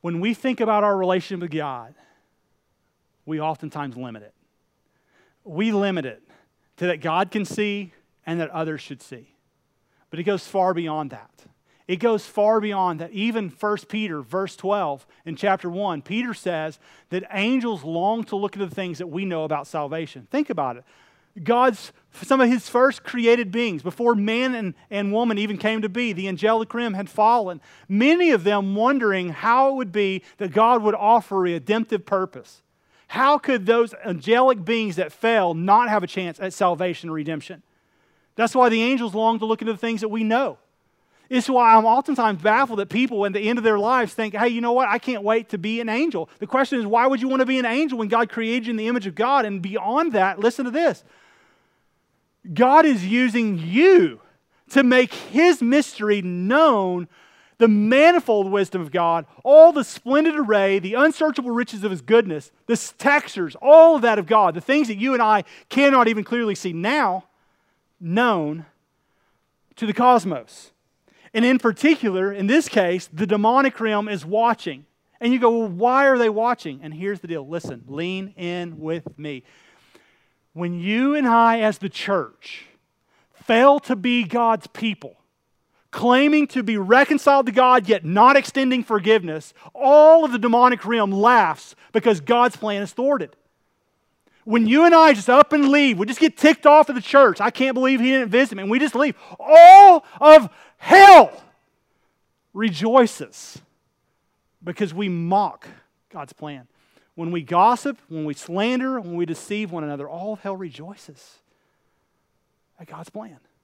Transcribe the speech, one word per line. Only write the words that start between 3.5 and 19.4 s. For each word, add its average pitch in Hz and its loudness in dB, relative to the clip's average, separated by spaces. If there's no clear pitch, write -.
limit 117 -16
it. 104 -20
We 208 -6
limit 196 -4
it 113 -16
to 175 -6
that 170 -4
God 170 -4
can 208 -6
see 202 -8
and 165 -8
that 160 -8
others 160 -8
should - -20
see. 120 -20
But 156 -14
it 175 -8
goes 196 -4
far 185 -2
beyond 156 -8
that. - -20
It 180 -6
goes 220 -2
far 214 0
beyond 190 -6
that. 170 -14
Even 214 -6
First 208 -8
Peter, 202 -8
verse 180 -10
twelve, 180 -8
in 165 -12
chapter 190 -4
one, 175 -8
Peter 233 -8
says 160 -10
that 185 -8
angels 220 -6
long 185 -6
to - -12
look 202 -8
at 196 -16
the 190 -10
things 180 -12
that 180 -12
we 175 -10
know 165 -8